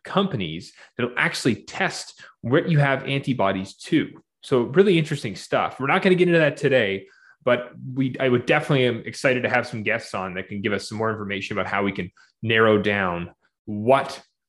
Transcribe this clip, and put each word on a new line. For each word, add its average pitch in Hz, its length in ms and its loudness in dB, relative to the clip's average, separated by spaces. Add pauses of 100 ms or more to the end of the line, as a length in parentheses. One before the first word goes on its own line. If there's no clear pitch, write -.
companies 107 680 -4 (240)
that'll - 220 -4
actually 147 380 0
test - 680 -8 (180)
what 139 280 0
you 151 100 4
have 135 240 2
antibodies 120 720 -2
to. - 460 -2 (200)
So 123 220 0
really 170 340 4
interesting 139 380 -4
stuff. 95 440 -2
We're 131 80 -4
not 175 140 2
gonna 190 140 4
get 180 140 4
into 170 100 4
that 143 160 2
today, 113 520 0 (360)
but - 280 0 (220)
we, 131 280 -2
I 131 80 2
would 123 160 2
definitely 147 400 2
am 117 200 -2
excited 123 380 0
to 110 60 0
have 117 180 0
some 110 160 -8
guests 110 300 -4
on 95 220 -6
that 95 120 -8
can 104 140 -8
give 104 100 0
us 98 160 -4
some 107 100 -10
more 110 140 0
information 101 460 -6
about 92 120 -2
how 101 140 0
we 101 80 0
can 95 180 -6 (320)
narrow 110 400 4
down 92 500 -2 (340)
what 110 560 0 (280)